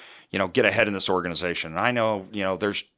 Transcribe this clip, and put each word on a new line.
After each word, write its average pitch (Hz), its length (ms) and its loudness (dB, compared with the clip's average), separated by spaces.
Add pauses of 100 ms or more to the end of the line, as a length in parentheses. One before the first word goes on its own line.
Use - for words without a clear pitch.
(300)
you 95 60 -4
know, 98 120 0
get 120 160 4
ahead 104 240 4
in 101 40 -2
this 95 160 0
organization? 85 600 -2
And 82 80 -4
I 117 120 2
know, 110 380 -2
you 104 140 -4
know, 95 140 0
there's 101 260 -2 (140)